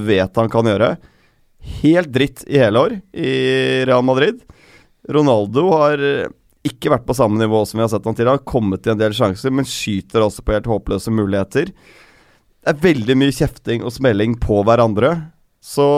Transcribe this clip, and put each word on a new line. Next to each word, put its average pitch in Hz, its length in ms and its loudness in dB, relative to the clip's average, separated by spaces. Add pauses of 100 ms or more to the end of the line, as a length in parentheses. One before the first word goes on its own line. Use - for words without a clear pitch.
vet 95 320 0
han 113 120 2
kan 113 200 2
gjøre. 104 240 0 (880)
Helt 160 320 2
dritt 135 320 -2
i 143 160 2
hele 110 240 4
år 233 100 -6 (140)
i 135 240 -4 (520)
Real 127 200 2
Madrid. 151 340 0 (680)
Ronaldo 131 640 2
har, 147 280 2
eh, 139 240 -2 (400)
ikke - 240 -4
vært 120 160 0
på 127 80 -2
samme 110 240 2
nivå 110 280 2
som 107 120 -6
vi 113 60 2
har 110 80 0
sett 104 160 -2
han 107 100 -4
til. 117 80 2
Han 139 140 2
har - 80 -18
kommet 101 340 -2
til 113 100 -2
en 107 60 -2
del 107 160 0
sjanser, 110 400 -2
men 135 100 -2
skyter 110 600 -4
også - 180 -4
på 107 140 -2
helt 101 100 -4
håpløse 101 480 -4
muligheter. 101 560 -2
Det - 1000 -10
er 147 100 -6
veldig 135 380 2
mye 139 140 2
kjefting 117 520 -4
og 120 80 -8
smelling 117 480 0
på 104 240 2
hverandre. 113 460 2 (500)
Så, 143 240 -2 (120)